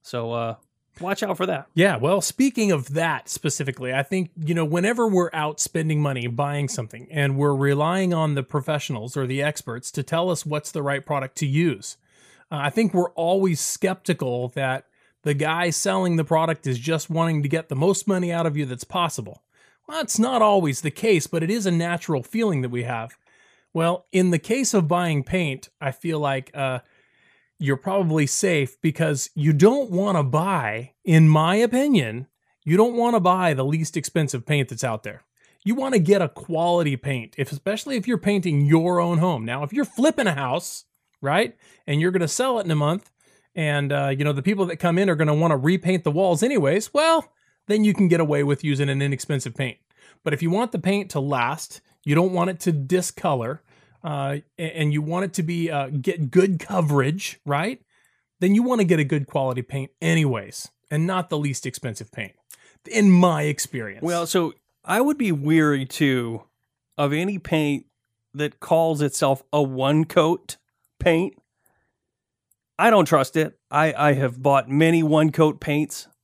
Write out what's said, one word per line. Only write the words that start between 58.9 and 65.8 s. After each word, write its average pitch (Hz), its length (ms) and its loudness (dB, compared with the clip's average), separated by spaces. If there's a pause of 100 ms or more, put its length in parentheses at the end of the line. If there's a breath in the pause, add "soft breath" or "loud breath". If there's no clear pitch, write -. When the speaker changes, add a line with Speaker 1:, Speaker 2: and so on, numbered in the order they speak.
Speaker 2:
a 151 40 2
good 143 220 0
quality 131 380 -2
paint 135 260 -8 (120)
anyways, 147 680 0 (220)
and 156 160 0
not 185 220 -4
the 156 100 -4
least 143 260 -6
expensive 117 460 -10
paint, 104 220 -12 (540 loud breath)
in 208 220 4
my 175 340 6
experience. 120 600 -6
Speaker 1:
Well, 170 240 -4
so 170 260 0 (300)
I 208 180 0
would 294 160 0
be 226 140 0
weary, 147 540 2